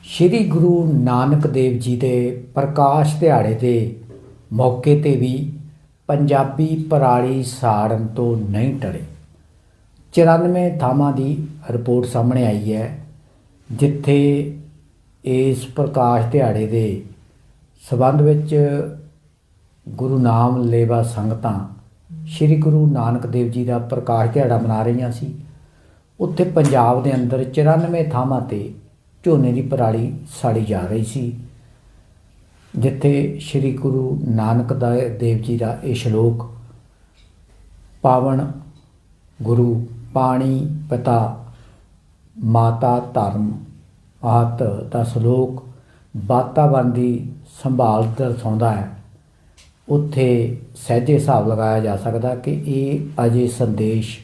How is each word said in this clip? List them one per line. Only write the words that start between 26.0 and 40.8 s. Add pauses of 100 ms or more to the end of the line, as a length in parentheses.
ਉੱਥੇ
ਪੰਜਾਬ
ਦੇ
ਅੰਦਰ
ਚੁਰਾਨਵੇਂ
ਥਾਵਾਂ
'ਤੇ (500)
ਝੋਨੇ
ਦੀ
ਪਰਾਲੀ (280)
ਸਾੜੀ
ਜਾ
ਰਹੀ
ਸੀ, (1400)
ਜਿੱਥੇ
ਸ਼੍ਰੀ
ਗੁਰੂ
ਨਾਨਕ
ਦਾ, (240)
ਦੇਵ
ਜੀ
ਦਾ
ਇਹ
ਸ਼ਲੋਕ, (1500)
"ਪਾਵਨ (880)
ਗੁਰੂ (280)
ਪਾਣੀ (120)